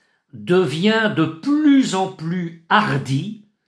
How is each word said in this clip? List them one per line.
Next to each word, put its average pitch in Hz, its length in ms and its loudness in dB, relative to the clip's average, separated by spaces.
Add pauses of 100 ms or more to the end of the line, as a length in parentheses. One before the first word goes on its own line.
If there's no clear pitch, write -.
(340)
devient 175 840 0
de 160 80 2
plus 277 720 2
en 190 140 -2
plus 165 600 -8
hardie 139 800 -2 (220)